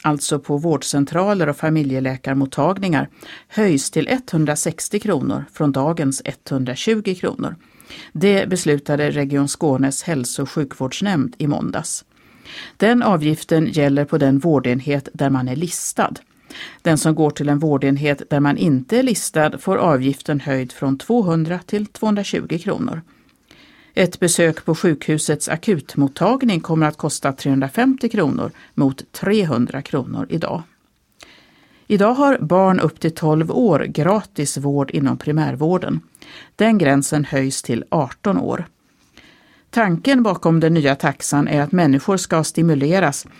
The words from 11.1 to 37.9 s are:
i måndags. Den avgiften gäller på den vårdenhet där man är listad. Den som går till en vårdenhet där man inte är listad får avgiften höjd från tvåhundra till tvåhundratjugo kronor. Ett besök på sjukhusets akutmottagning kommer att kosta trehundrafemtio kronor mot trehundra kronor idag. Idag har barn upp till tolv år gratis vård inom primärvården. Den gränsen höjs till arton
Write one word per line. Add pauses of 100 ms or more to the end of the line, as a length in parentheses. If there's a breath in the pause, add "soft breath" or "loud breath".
i
måndags. (720 loud breath)
Den
avgiften
gäller
på
den
vårdenhet
där
man
är
listad. (680 loud breath)
Den
som
går
till
en
vårdenhet
där
man
inte
är
listad
får
avgiften
höjd
från
tvåhundra
till
tvåhundratjugo
kronor. (920 soft breath)
Ett
besök
på
sjukhusets
akutmottagning
kommer
att
kosta
trehundrafemtio
kronor (220 loud breath)
mot
trehundra
kronor
idag. (1200 soft breath)
Idag
har
barn
upp
till
tolv
år
gratis
vård
inom
primärvården. (560 loud breath)
Den
gränsen
höjs
till
arton